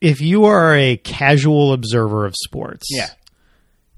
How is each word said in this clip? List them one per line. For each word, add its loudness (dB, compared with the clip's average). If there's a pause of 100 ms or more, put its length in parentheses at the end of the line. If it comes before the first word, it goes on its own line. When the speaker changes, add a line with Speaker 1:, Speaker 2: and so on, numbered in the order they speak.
Speaker 1:
if 0
you 2
are 4
a 2
casual 0
observer -2
of -6
sports, -14
Speaker 2:
Yeah. -6 (880)